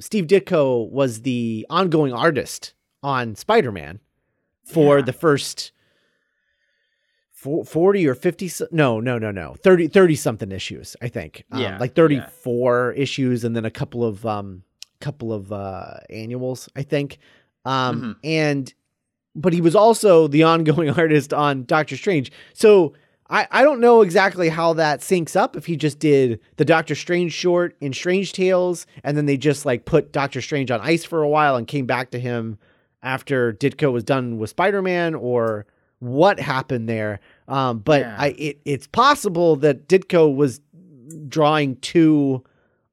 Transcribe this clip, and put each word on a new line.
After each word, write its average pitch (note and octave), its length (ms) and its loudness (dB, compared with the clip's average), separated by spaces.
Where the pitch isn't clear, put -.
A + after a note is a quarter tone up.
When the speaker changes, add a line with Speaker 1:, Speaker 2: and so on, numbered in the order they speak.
Speaker 1:
Steve G3+ 260 -4
Ditko C#3+ 640 0
was A#2+ 320 -2
the A#2 460 -4
ongoing D#3 460 0
artist B2+ 580 -2
on B2 340 -4
Spider-Man G#2 640 -2
for C#3+ 340 4
Speaker 2:
Yeah. C3 60 0
Speaker 1:
the B2+ 80 -4
first - 600 -2
fo-, C#3 320 -8
forty F3 420 2
or B2+ 80 2
fifty F3 340 -4
so-, - 220 -8
no, C3+ 300 0
no, B2 180 -4
no, A2 120 -4
no, E2+ 320 -10
thirty, F3 260 4
thirty F3+ 280 4
something G#2+ 340 -6
issues, - 520 -14
I A#2+ 60 -8
think. E2+ 440 -14
Um, C3 80 -6
Speaker 2:
Yeah, F#2+ 180 -6
Speaker 1:
like A#2+ 120 -4
Speaker 2:
yeah. - 40 -20
Speaker 1:
thirty-four B2 1000 0
issues B2+ 520 -2
and A#2 100 -4
then A2+ 100 -4
a A2 60 -6
couple B2 340 -6
of, G#2+ 220 -6
um, G2+ 360 -8
couple C3 320 -10
of, G2+ 200 -10
uh, G2 460 -12
annuals, B2 640 -10
I C#3+ 80 -8
think. C#3+ 360 -6
Um, B2+ 360 -2
Speaker 2:
Mm-hmm. A#2 120 -8
Speaker 1:
and, D3 500 -2
but E3 180 0
he F3 80 0
was E3 160 4
also G#3 500 6
the D#3 160 4
ongoing D#3+ 480 2
<laughs> D3 80 -2
artist D3+ 340 2
on C#3 320 0
Doctor D#3 320 0
Strange. D#3 360 -2
So G3 400 4
I, F#3 200 0
I A3 120 2
don't C#4 180 4
know A#3 200 8
exactly F#3 480 2
how E3 240 2
that D3+ 280 0
syncs F3 360 -2
up, A#3 180 0
if E3 120 -12
he E3+ 100 -4
just C#3+ 240 -4
did C3+ 400 2
the D3+ 80 0
Doctor D#3+ 320 2
Strange F3 360 -2
short F3 480 0
in C#3+ 120 -6
Strange F3+ 400 -2
Tales, F3+ 540 0
and D3 120 -2
then D3 100 -2
they C#3 100 0
just, C#3 300 0
like, B2 180 -2
put D3 280 0
Doctor C#3 280 -4
Strange C3+ 320 -4
on A2+ 80 -2
ice D#3+ 240 0
for E3 180 -2
a D3 60 0
while D3+ 280 2
and A2+ 120 -6
came C#3 180 -4
back B2+ 260 -4
to B2+ 60 -6
him A#2 400 -6
after B2+ 500 -2
Ditko C3+ 400 -2
was A#2+ 100 -2
done B2 360 -4
with G#2+ 120 -8
Spider-Man, F3+ 640 -2
or A2+ 520 -2
what C#3+ 400 2
happened C3 480 -4
there. G#2+ 320 -4
Um, C3 320 -2
but C#3+ 200 2
Speaker 2:
Yeah. A#2 180 -8
Speaker 1:
I, D3 120 -2
it, C#3+ 340 -8
it's C#3 240 -6
possible F#3 680 2
that C#3+ 320 0
Ditko E3+ 460 4
was C#3 260 0
drawing D3 480 0
two D3 640 2